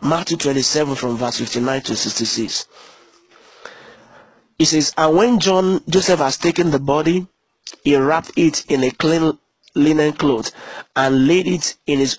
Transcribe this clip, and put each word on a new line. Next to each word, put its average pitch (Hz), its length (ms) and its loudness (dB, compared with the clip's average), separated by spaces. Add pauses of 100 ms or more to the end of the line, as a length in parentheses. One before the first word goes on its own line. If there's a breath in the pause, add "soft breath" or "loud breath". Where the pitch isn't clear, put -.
Matthew 165 340 -2
twenty-seven 139 560 0
from 123 240 -4
verse 120 220 -4
fifty-nine 127 420 -4
to 117 140 -6
sixty-six. 107 720 -4 (1900 loud breath)
It 160 60 4
says, 151 300 0
And 160 220 2
when 233 220 4
John 185 500 2
Joseph 180 300 2
has 135 180 -2
taken 170 320 0
the 143 80 0
body, 156 480 0 (580)
he 143 120 4
wrapped 147 420 0
it 160 320 2
in 135 140 0
a 127 80 0
clean 156 480 0 (360)
linen 151 380 2
cloth, 135 380 -2 (440 loud breath)
and 135 320 2
laid 180 200 2
it 180 280 -4 (100)
in 143 140 0
his 135 200 -2